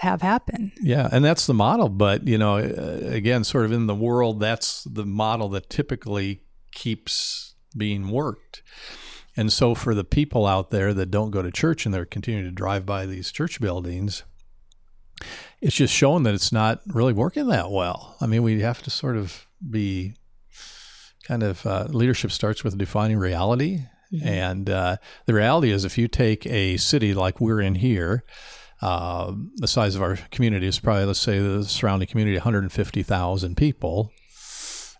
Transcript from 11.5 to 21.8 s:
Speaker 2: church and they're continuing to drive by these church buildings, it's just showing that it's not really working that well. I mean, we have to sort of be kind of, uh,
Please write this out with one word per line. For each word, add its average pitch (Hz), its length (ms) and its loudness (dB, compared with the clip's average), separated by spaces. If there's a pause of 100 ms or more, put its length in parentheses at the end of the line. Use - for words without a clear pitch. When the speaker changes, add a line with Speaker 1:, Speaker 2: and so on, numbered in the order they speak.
Speaker 2:
church 160 340 0
and 101 100 -2
they're 87 120 -2
continuing 101 400 -6
to 90 40 -8
drive 95 360 -4
by 98 180 -4
these 95 260 -8
church - 300 -4
buildings, 92 640 -2 (1400)
it's - 160 0
just 135 180 4
showing 151 300 4
that 104 100 4
it's - 180 0
not 110 340 2
really 127 260 2
working 180 360 0
that 98 220 0
well. 90 500 -2
I 123 60 0
mean, 113 160 2
we 110 180 2
have 117 220 -2
to 123 80 -10
sort 127 260 -2
of 98 300 -8 (240)
be 98 440 -2 (1120)
kind 117 160 0
of, 98 240 -2
uh, 98 220 0